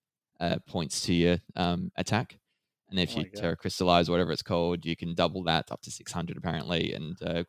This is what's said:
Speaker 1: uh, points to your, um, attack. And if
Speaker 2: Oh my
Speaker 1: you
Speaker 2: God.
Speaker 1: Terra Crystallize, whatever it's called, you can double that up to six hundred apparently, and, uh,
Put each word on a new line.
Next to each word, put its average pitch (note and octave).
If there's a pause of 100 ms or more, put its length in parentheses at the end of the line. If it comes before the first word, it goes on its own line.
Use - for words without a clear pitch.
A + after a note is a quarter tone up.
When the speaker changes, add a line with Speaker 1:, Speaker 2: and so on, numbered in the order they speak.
(400)
Speaker 1:
uh, E2+
points E2
to F#2
your, F2 (160)
um, F2+
attack. - (500)
And F#2
if E2+
Speaker 2:
Oh D2
my D#2+
Speaker 1:
you -
Speaker 2:
God. G2
Speaker 1:
Terra E2+
Crystallize, F2
whatever F2
it's -
called, E2+
you E2
can E2+
double F2
that D#2+
up -
to -
six -
hundred E2+
apparently, E2+
and, D#2
uh, E2+